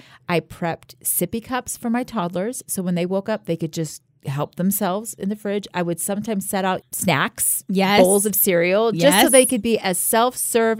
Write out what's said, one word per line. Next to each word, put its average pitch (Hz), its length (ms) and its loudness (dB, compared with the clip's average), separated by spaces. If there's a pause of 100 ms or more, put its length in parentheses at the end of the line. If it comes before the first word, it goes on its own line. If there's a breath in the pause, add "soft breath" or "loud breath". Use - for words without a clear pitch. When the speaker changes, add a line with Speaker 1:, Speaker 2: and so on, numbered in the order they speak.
(280 soft breath)
Speaker 1:
I 175 100 0
prepped - 640 -6
sippy 220 400 -4
cups 254 340 -8
for 240 140 -6
my 240 140 -2
toddlers. 196 640 -6
So - 120 -6
when 180 140 -2
they 175 120 0
woke 190 220 -2
up, 220 180 -6
they 170 100 -2
could 165 160 -6
just 160 300 -8 (240)
help 139 280 -6
themselves 196 600 -2
in 196 160 -6
the 214 60 -4
fridge. 202 380 -4
I 180 80 0
would 170 160 -2
sometimes 202 500 -4
set 190 160 -2
out 185 180 -2 (100)
snacks, - 760 -2
Speaker 2:
Yes. 190 340 4
Speaker 1:
bowls 196 220 4
of 208 120 -2
cereal, 190 560 2
just 202 240 6
so 214 80 8
Speaker 2:
Yes. 294 80 4
Speaker 1:
they 262 140 8
could 202 160 -2
be 226 180 0
as 190 180 -2
self-serve 226 800 0